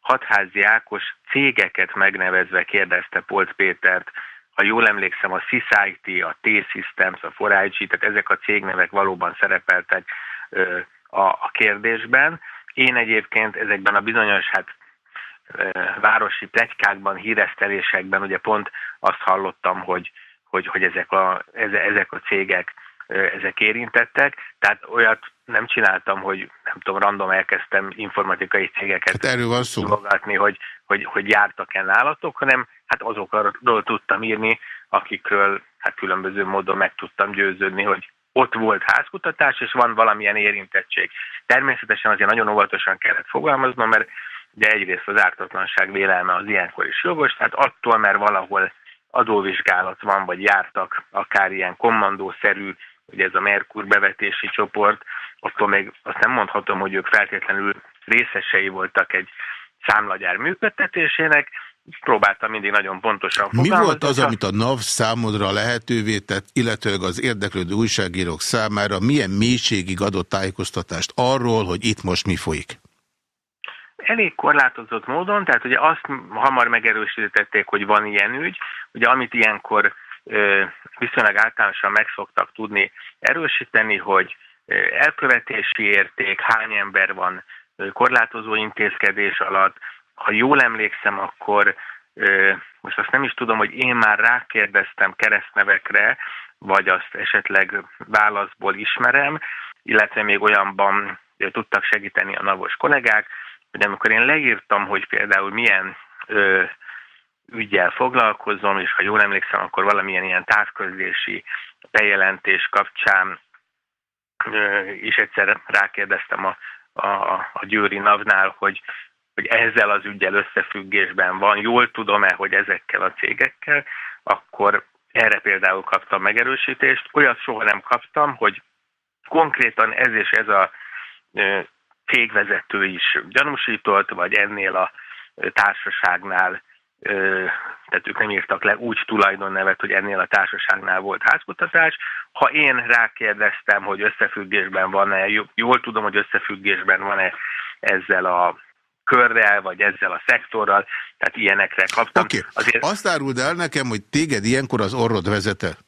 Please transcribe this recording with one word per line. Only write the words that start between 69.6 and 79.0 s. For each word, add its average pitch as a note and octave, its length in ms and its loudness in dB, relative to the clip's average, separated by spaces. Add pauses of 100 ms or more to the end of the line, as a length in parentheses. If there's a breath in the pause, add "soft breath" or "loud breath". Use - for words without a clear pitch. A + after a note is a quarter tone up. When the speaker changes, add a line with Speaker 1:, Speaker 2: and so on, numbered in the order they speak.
Speaker 2:
adott F#2+ 280 -2
tájékoztatást F#2+ 840 -6
arról, B2 500 0
hogy F#2 200 -4
itt A2 180 -2
most F2+ 240 -2
mi F2+ 100 0
folyik? - 320 -6 (1300 loud breath)
Speaker 1:
Elég A3 380 -2
korlátozott B2+ 720 0
módon, F#3 380 -2
tehát C3+ 200 2
ugye B2+ 160 2
azt D#3 260 2 (220)
hamar A#2+ 400 2
megerősítették, A2 1000 0
hogy G#2 200 -2
van G#2 200 4
ilyen G#2 280 0
ügy, E3+ 240 -6 (340 loud breath)
ugye A#2 160 2